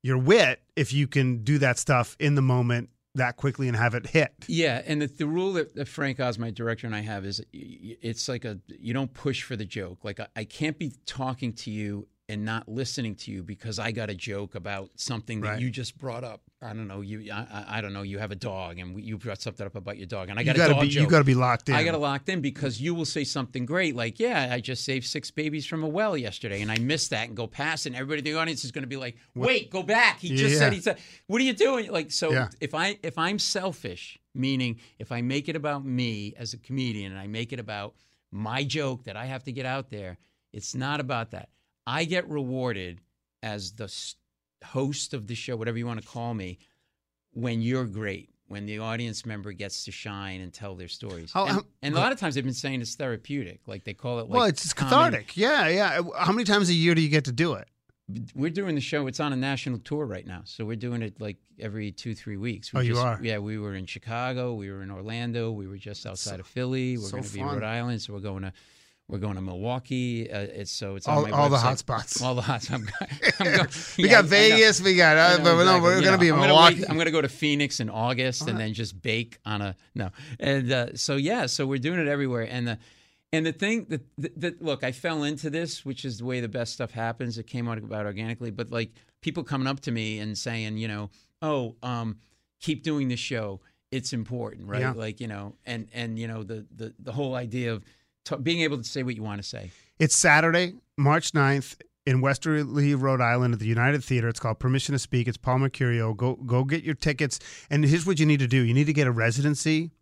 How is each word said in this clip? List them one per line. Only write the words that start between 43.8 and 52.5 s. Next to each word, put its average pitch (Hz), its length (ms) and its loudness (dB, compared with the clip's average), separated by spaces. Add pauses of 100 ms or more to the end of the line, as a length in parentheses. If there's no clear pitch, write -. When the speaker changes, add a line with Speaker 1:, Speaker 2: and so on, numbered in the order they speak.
Speaker 2:
s-, - 300 -12 (480)
host 139 500 -4
of 107 140 -10
the 117 80 -8
show, 120 200 -6
whatever 113 220 -4
you 117 100 -4
wanna 113 140 -8
call 117 320 -8
me, 92 260 -8 (760)
when 117 280 -2
you're 127 240 0
great, 101 440 -6 (180)
when 101 180 -10
the 107 140 -8
audience 113 460 -6
member 104 280 -10
gets 95 320 -8
to 98 60 -12
shine 98 500 -10
and 90 120 -12
tell 98 220 -12
their 90 140 -14
stories. 87 420 -12
Speaker 1:
How, 190 140 0
Speaker 2:
And, - 100 2
Speaker 1:
how 208 60 0 (200)
Speaker 2:
and 147 140 -2
a - 20 4
lot 220 140 2
of 262 80 -4
times 156 160 -2
they've 135 80 -2
been 131 100 -2